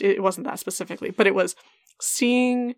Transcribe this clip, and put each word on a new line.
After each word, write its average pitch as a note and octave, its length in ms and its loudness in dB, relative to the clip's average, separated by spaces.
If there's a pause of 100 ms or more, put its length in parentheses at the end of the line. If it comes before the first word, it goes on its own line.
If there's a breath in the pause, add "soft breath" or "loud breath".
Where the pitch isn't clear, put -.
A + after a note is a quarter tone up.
it G3 220 2
wasn't F#3 240 -2
that - 120 -8
specifically, - 520 -8
but G3 160 2
it G3 80 4
was F#3 200 0 (460 soft breath)
seeing B3 760 0